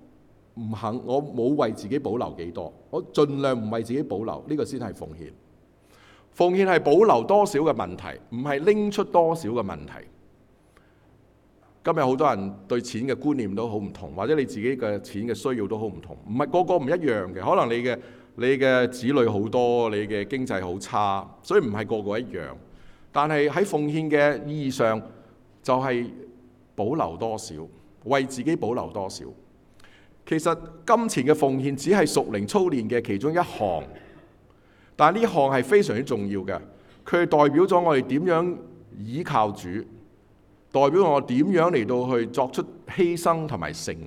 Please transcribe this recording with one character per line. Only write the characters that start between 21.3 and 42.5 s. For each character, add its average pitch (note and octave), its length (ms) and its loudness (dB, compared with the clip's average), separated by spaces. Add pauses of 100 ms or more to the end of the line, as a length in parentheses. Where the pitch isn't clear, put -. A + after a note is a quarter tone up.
所 F#3 160 0
以 G3+ 80 6
唔 A2 60 -2
係 G#2+ 160 -4
個 G#2+ 140 -4
個 G#2 180 -4
一 B2+ 60 -6
樣。 E2+ 240 -10 (640)
但 D3 160 0
係 D3 200 2
喺 F3+ 160 2
奉 D#3+ 220 -2
獻 D#3 220 -2
嘅 D3 360 2
意 D3 240 -4
義 B2+ 40 -4
上， A2 280 2 (640)
就 B2+ 140 2
係 B2+ 280 -2 (680)
保 G#2+ 180 -2
留 F2+ 240 -2
多 A2 200 -4
少， - 180 -12 (480)
為 C3+ 220 0
自 B2+ 180 -8
己 D#3 140 2
保 A#2 160 -2
留 E2+ 180 -6
多 G2 180 -6
少。 - 160 -14 (1000)
其 D#3+ 120 0
實 D#3+ 160 2 (320)
金 A3+ 240 2
錢 C3+ 160 -2
嘅 D3+ 80 6
奉 C#3 240 2
獻 C#3 180 -2
只 D#3 160 -2
係 G3 140 6
屬 D3+ 240 0
靈 G#2 160 -2
操 F#3+ 200 2
練 C3+ 240 0
嘅 A#2+ 120 0
其 G#2+ 160 -2
中 C3 140 -2
一 D#3+ 40 -6
項， G#2 460 -2 (1160)
但 D#3 160 6
係 A3 80 0
呢 - 0 -
項 G#3+ 120 2 (160)
係 C3 140 2
非 G3+ 180 6
常 G#2+ 140 0
之 B2 80 -2
重 A2+ 240 -4
要 G2 140 -4
嘅， F#2+ 180 -6 (460)
佢 F3 200 4
代 D3 240 6
表 D3 160 6
咗 F#3+ 140 4
我 E3 180 4
哋 C3 40 4
點 C3 240 -2
樣 F3 300 2 (440)
倚 A#2 240 -8
靠 A2 280 2
主， G#2 160 -12 (1040)
代 C#3 200 6
表 F3 200 6
我 C#3+ 100 4
點 B2+ 240 0
樣 F3 260 4
嚟 C3+ 120 2
到 B2 320 0
去 A#2 120 0
作 C3 220 0
出 F3 140 -4 (260)